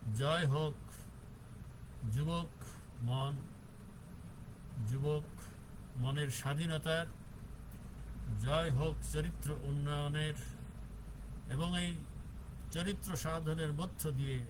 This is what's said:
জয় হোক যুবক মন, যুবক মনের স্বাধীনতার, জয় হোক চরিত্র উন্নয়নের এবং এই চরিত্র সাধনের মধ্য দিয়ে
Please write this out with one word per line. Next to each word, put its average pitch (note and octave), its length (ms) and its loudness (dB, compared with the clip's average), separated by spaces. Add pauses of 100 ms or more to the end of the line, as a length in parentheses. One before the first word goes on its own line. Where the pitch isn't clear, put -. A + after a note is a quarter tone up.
(180)
জয় D3+ 300 6
হোক D3 280 6 (1400)
যুবক D#3+ 380 2 (540)
মন, C3 340 2 (1500)
যুবক C#3+ 340 4 (720)
মনের C#3 340 4
স্বাধীনতার, D#3+ 760 2 (1400)
জয় D#3+ 260 6
হোক D3+ 240 6 (180)
চরিত্র D#3 360 2 (200)
উন্নয়নের D3 680 2 (1200)
এবং D#3+ 140 2 (140)
এই F3 80 2 (840)
চরিত্র F#3 420 0
সাধনের D#3+ 640 2
মধ্য F3+ 220 -2 (160)
দিয়ে C3+ 200 2 (120)